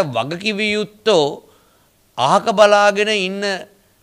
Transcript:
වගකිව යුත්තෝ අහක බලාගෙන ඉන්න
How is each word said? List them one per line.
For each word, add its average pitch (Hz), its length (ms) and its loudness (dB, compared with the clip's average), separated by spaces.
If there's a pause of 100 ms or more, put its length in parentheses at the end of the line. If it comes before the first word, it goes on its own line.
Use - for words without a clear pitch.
වගකිව 170 560 -6
යුත්තෝ 208 840 -2 (760)
අහක 175 320 2
බලාගෙන 208 640 4
ඉන්න 196 300 -4 (600)